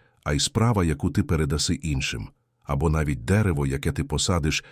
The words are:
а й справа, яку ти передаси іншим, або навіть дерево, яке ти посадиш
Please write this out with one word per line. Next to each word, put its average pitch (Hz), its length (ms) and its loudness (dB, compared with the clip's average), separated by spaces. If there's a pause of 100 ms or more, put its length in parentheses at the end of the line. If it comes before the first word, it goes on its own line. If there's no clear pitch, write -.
(240)
а 76 100 -2
й 73 60 0
справа, 107 440 2
яку 82 260 0
ти 95 140 0
передаси 78 500 0
іншим, 65 540 -4 (360)
або 71 260 0
навіть 73 360 0
дерево, 90 400 2
яке 69 260 -2
ти 71 120 -2
посадиш 73 680 0